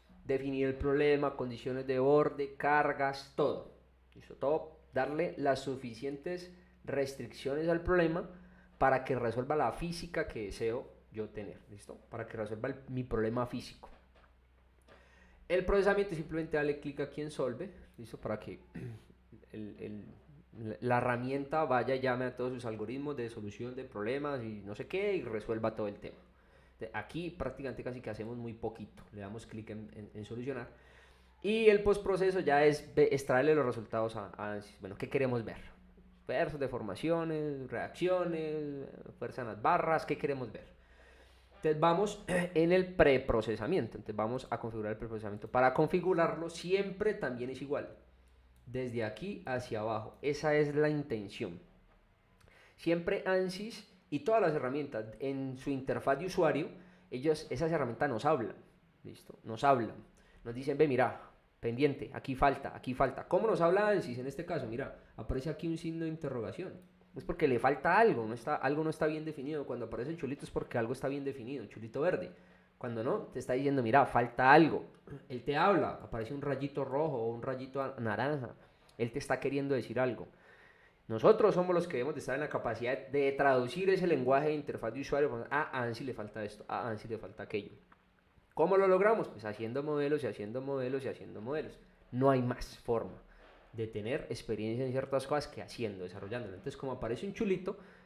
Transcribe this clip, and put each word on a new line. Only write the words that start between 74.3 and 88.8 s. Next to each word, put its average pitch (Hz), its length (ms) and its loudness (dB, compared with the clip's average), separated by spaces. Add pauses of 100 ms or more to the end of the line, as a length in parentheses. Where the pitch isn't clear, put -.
algo". 147 340 8 (440)
Él 127 140 -10
te 143 120 -2
habla, 160 460 4
aparece 113 320 -8
un 143 80 -6
rayito 139 420 -4
rojo 139 340 -2
o 117 120 -2
un 117 120 -6
rayito 131 400 -6
a-, 131 180 -6
naranja. 120 560 -2 (420)
Él 117 140 -2
te 139 80 -4
está 127 200 -2
queriendo 139 360 0
decir 117 240 -2
algo. 110 280 -2 (800)
Nosotros 190 460 6
somos 180 220 2
los 170 120 2
que 131 100 -4
debemos 139 180 -2
de 139 40 -8
estar 127 140 -4
en 143 80 -2
la 147 80 -4
capacidad 120 580 -2
de 139 260 2
traducir 139 580 4
ese 180 160 4
lenguaje 135 400 4
de 151 80 0
interfaz 127 380 -6
de 135 80 -6
usuario. 131 480 0
"Ah, 147 220 0
a 127 120 -2
ansys 120 220 -4
le 123 80 -6
falta 107 300 -8
esto, - 240 -10
a 110 220 -4
ansys 107 200 -8
le 110 80 -4
falta 101 260 -12
aquello". 104 280 -6 (800)
¿Cómo 175 220 4
lo 190 120 6